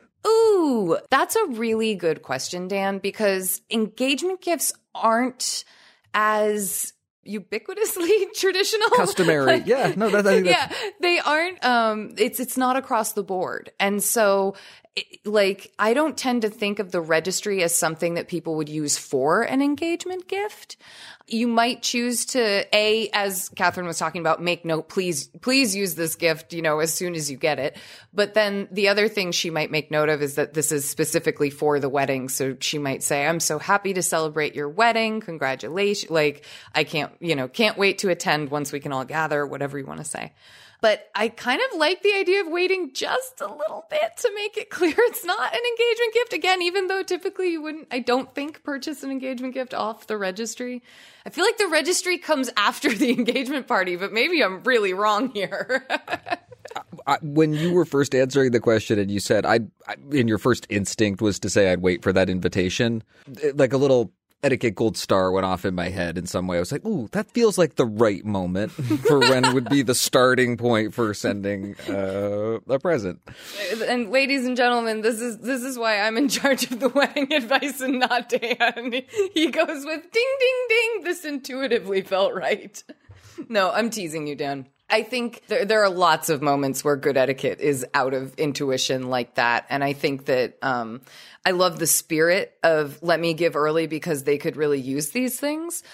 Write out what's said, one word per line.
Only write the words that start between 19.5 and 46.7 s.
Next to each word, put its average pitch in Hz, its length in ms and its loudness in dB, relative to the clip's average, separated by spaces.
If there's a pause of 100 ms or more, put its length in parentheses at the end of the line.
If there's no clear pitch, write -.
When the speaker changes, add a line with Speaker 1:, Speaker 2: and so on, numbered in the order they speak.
Speaker 1:
engagement 339 680 -2
gift. - 480 -8 (500)
You 226 200 0
might 233 340 2
choose 240 460 -2
to, 208 460 0
A, 214 360 4
as 196 480 -2
Catherine 180 300 0
was 165 100 -6
talking 170 240 -4
about, 160 200 0
make 175 220 -2
note, 160 240 -4
please, 180 400 -4 (140)
please 254 340 2
use 196 200 -2
this 160 200 -4
gift, 160 380 -2
you 165 80 -6
know, 156 180 2
as 156 140 0
soon 180 220 -4
as 147 140 -6
you 135 60 -10
get 143 240 0
it. 147 160 -4 (380)
But 202 220 0
then 202 360 0
the 196 160 2
other 208 220 4
thing 196 240 -4
she - 160 -2
might 156 220 -2
make 147 200 -2
note 151 160 2
of 151 140 2
is 139 140 -4
that 147 180 -2
this 151 180 -2
is 143 160 -2
specifically 156 600 0
for 147 300 0
the 135 100 -2
wedding. 135 400 -2
So 135 320 -4
she - 160 -4
might 139 260 -4
say, 143 240 0
"I'm 165 140 0
so 151 180 -2
happy 196 360 0
to 175 80 -2
celebrate 156 520 -2
your 147 140 -4
wedding. 220 500 2
Congratulations. 165 920 -4
Like, 151 340 2 (280)
I 156 120 2
can't, 151 340 -4
you 165 160 -2
know, 131 140 -2
can't - 280 0
wait 196 200 2
to 196 120 0
attend 151 420 0
once 147 200 -4
we 147 80 -6
can 143 140 -8
all 131 100 -4
gather," 147 440 -2
whatever 139 320 -6
you - 60 -10
want 156 140 -14
to 156 60 -12
say. - 260 -10 (500)
But - 340 0
I 220 140 0
kind 254 320 -2 (100)
of 370 80 -4
like 339 240 2
the 415 100 4
idea 392 280 2
of 339 80 -4
waiting 359 440 -2
just - 480 -4
a - 60 -6
little 605 420 -8
bit 622 280 -2
to 440 180 -2
make 427 220 -6
it - 120 -10
clear 330 260 0
<laughs> - 20 -8
it's 466 280 2
not 349 280 -2
an 466 60 0
engagement 466 540 0
gift. 466 200 0
Again, 370 280 0
even 359 260 0